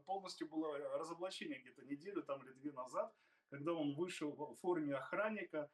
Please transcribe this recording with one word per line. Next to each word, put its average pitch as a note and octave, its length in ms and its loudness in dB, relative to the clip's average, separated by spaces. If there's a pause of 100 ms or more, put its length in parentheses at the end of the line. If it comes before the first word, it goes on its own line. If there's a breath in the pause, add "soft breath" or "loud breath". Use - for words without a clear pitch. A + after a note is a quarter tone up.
полностью F#3 420 -2
было, D#3 300 2
э, C#3 200 0
разоблачение E3 640 -2
где-то B2+ 260 -18
неделю D#3 380 -2
там C#3 200 -2
или C3 100 -12
две C#3 180 -4
назад, C3+ 420 0 (360 soft breath)
когда C#3+ 240 0
он D3 220 4
вышел D#3+ 360 2
в D3 240 -6
форме D#3 400 4
охранника. F3+ 800 0